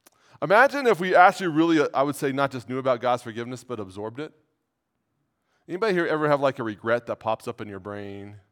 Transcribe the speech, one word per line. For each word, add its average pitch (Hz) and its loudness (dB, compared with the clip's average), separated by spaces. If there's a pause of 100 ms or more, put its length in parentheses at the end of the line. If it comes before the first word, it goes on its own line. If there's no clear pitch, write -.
(420)
imagine 240 4
if 190 2
we 185 0
actually 185 6
really, 160 2
uh, 139 2
I 131 2
would 143 -2
say, 139 -4
not 135 -2
just 117 -14
knew 127 -6
about 127 0
God's 123 -2
forgiveness, 117 -12
but 117 -10
absorbed 104 -12
it. 156 -12 (1300)
Anybody 190 -2
here 170 0
ever 151 0
have, 143 2
like, 135 0
a 127 -6
regret 113 -2
that 113 -6
pops 110 -6
up 117 -10
in 104 -12
your 98 -12
brain? 101 -14 (160)